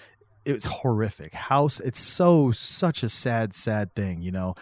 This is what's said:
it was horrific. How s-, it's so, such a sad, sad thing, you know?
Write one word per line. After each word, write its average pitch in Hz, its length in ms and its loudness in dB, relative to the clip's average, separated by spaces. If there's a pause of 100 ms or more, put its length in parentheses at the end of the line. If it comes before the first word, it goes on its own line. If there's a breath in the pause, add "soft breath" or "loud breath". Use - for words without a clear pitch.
(440 soft breath)
it 143 100 -2
was 110 100 -6
horrific. 107 720 -2
How 143 320 2
s-, - 140 -4
it's - 200 -4
so, 165 500 6
such - 540 -2
a 117 60 -2
sad, 113 440 0
sad 107 400 -2
thing, 92 280 -4
you 90 100 -4
know? 92 300 -2